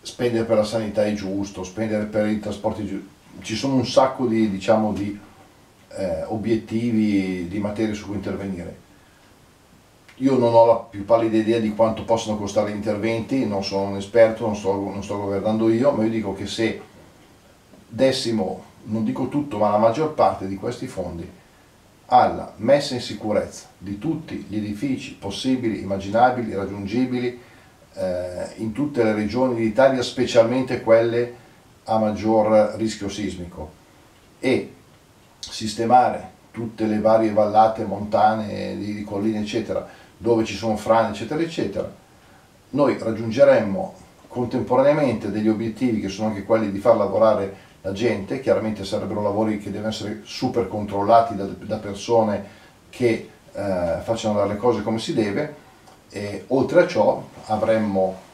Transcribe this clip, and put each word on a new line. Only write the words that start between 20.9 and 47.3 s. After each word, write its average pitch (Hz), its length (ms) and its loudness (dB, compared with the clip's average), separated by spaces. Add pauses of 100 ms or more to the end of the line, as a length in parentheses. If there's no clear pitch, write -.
alla - 520 2
messa 135 360 2
in 120 80 -4
sicurezza - 720 -4
di 98 220 -10
tutti - 500 -6
gli 98 100 -6
edifici 107 580 -4
possibili, 113 680 -2
immaginabili, 101 720 0
raggiungibili, 117 880 -4 (560)
eh, 90 500 -6 (100)
in 113 160 -6
tutte 139 300 -2
le 107 100 4
regioni 113 420 0
d'Italia, 123 460 4
specialmente 123 800 2
quelle 117 640 2 (420)
a 110 120 0
maggior 107 800 4
rischio 107 320 -4
sismico, 87 640 -8 (680)
e 117 340 0 (680)
sistemare 117 920 0 (200)
tutte 113 360 -4
le 107 120 0
varie 110 320 4
vallate, 107 540 4
montane, 104 880 -2
di, 101 200 -8
di 104 80 -8
colline, 104 360 -4
eccetera, 107 480 -4 (300)
dove 113 260 2
ci 104 120 -4
sono 110 200 -2
frane, 110 360 2
eccetera, 151 300 -4
eccetera, - 480 -4 (840)
noi 131 280 2
raggiungeremmo 113 960 2 (320)
contemporaneamente 123 1040 2
degli 107 160 0
obiettivi 110 540 0
che 98 80 -4
sono 107 200 -4
anche 98 140 -6
quelli 107 280 2
di 98 80 -4
far 113 180 4
lavorare 101 680 2 (180)